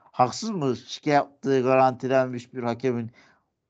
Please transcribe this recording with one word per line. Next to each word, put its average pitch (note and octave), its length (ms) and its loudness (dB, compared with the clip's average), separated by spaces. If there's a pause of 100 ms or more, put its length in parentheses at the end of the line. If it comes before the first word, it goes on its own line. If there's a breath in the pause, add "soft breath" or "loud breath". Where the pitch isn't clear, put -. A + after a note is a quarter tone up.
(120)
Haksız B2+ 380 0
mı? C#3 260 -2
Şike - 340 -8
yaptığı C3+ 520 0
garantilenmiş C3 920 0
bir B2+ 80 -6
hakemin A#2+ 480 -4 (600 soft breath)